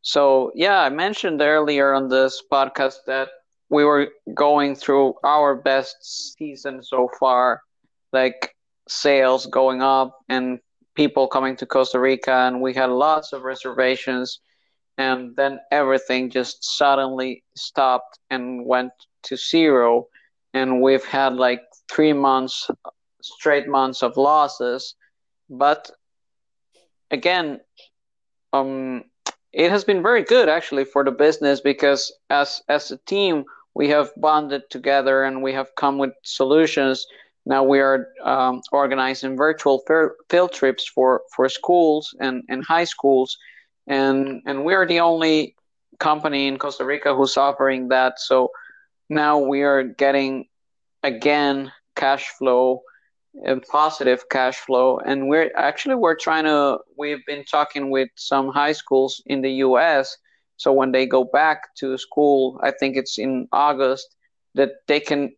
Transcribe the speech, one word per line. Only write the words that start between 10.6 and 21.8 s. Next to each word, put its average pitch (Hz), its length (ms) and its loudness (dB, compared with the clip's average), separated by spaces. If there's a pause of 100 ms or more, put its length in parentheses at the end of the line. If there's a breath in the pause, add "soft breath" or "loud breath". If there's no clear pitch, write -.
people 139 320 0
coming 131 300 -2
to 127 80 -10
Costa 127 340 0
Rica, 131 320 0
and 127 300 2
we 131 120 -2
had 131 160 0
lots 151 440 0
of 131 100 -12
reservations, 127 960 -4 (580)
and 127 380 -4
then 139 240 -2 (120)
everything 131 580 0
just 123 340 -6
suddenly 131 800 -2 (120)
stopped - 640 -2 (100)
and 127 360 -8
went 127 280 -2 (300)
to - 120 -10
zero, 123 720 2 (460 soft breath)
and 131 280 0
we've 135 220 4
had, 135 320 -2
like, 123 280 0 (280)